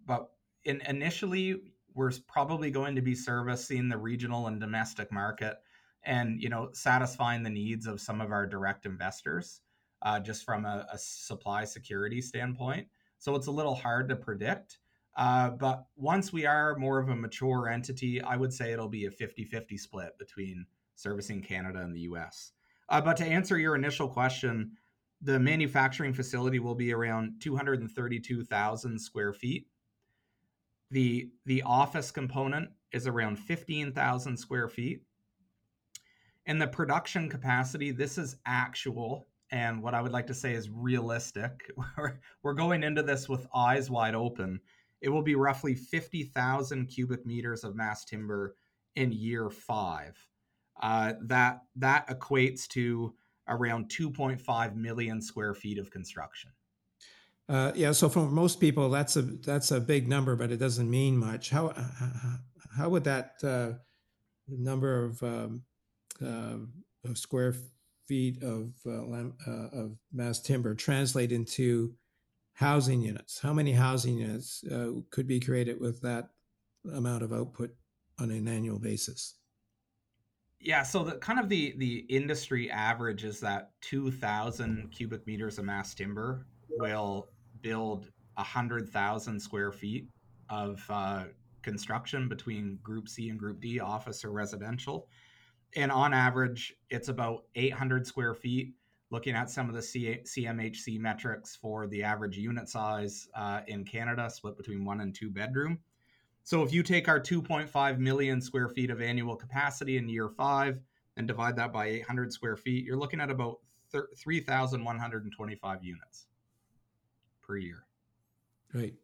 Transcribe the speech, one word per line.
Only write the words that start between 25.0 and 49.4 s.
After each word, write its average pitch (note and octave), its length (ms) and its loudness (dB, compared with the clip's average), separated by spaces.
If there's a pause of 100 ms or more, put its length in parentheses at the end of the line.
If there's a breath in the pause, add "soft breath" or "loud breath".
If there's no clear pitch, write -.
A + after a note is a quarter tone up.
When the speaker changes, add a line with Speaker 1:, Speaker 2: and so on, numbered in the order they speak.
Speaker 1:
the C3+ 180 6
manufacturing C#3 720 4
facility B2+ 460 0
will A#2+ 160 0
be A#2+ 180 2
around A2+ 480 0
two C#3 160 -2
hundred C#3 240 2
and A2+ 100 -6
thirty-two A#2+ 540 -2
thousand A2 560 0
square G#2 320 -2
feet. - 360 -4 (1200)
The, B2 400 4 (160)
the C3 160 2
office C3+ 480 4
component C3+ 580 -2 (240)
is A#2+ 140 -2
around A2+ 320 0
fifteen D3+ 540 -4
thousand B2+ 440 0
square A#2+ 320 0
feet. B2 320 -4 (1400 soft breath)
And D#3 160 2
the D3 60 4
production D3+ 640 0
capacity, B2+ 600 2
this C3 280 -2
is C#3 260 -4
actual, B2 840 -2 (220)
and A#2 320 0
what A#2+ 120 -2
I A#2+ 80 4
would A#2+ 100 -2
like B2 140 -2
to B2 80 -4
say B2 180 -2
is G#2+ 160 -2
realistic. A#2 840 0 (260)
<laughs> - 180 -6
We're, C#3 220 -4 (240 loud breath)
we're C#3+ 100 0
going D#3 300 4
into D3+ 200 2
this C3+ 260 0
with C3 260 -2
eyes B2+ 340 6
wide A2+ 260 2
open. G#2 460 -2 (400 soft breath)
It C#3 80 0
will D3+ 140 4
be D3+ 140 4
roughly C3+ 380 4
fifty D#3+ 500 -4
thousand C3 640 0
cubic B2 360 -2
meters A#2 400 -4
of G2+ 100 -6
mass G#2+ 300 -2
timber G#2 520 -4 (380 soft breath)
in C3 160 2
year A2+ 380 -2